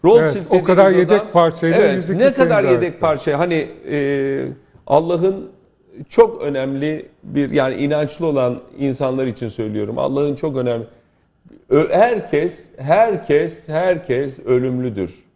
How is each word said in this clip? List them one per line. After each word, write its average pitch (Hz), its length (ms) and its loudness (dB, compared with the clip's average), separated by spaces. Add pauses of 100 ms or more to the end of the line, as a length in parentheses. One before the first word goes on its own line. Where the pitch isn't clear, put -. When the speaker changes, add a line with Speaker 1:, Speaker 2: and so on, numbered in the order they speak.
Speaker 1:
Rothschild 170 460 4
Speaker 2:
Evet, 185 100 4
o - 20 -8
kadar 190 220 4
Speaker 1:
dediğiniz 180 260 4
Speaker 2:
yedek 208 100 4
Speaker 1:
adam, - 100 -12
Speaker 2:
parçayla 165 460 2
Speaker 1:
evet, 190 180 4
Speaker 2:
yüz 170 140 -6
iki 165 100 -2
Speaker 1:
ne 269 140 4
kadar - 260 2
Speaker 2:
senedir - 120 2
Speaker 1:
yedek 117 120 2
Speaker 2:
ayakta. - 160 -6
Speaker 1:
parça? 151 400 0
Hani, 165 280 0 (240)
e, 139 560 -2 (400)
Allah'ın 170 640 0 (600)
çok 226 320 4
önemli 139 680 -4 (140)
bir, 135 280 -2
yani 131 240 0
inançlı 147 500 -2
olan 127 340 0 (200)
insanlar 131 480 -2
için 120 200 -8
söylüyorum. 107 500 -6
Allah'ın 135 380 -2
çok 147 220 -6
önemli. 120 280 -4 (840)
Ö-, 147 200 4
herkes, 180 760 0 (100)
herkes, 160 920 0
herkes 151 680 -2
ölümlüdür. 123 840 -2 (120)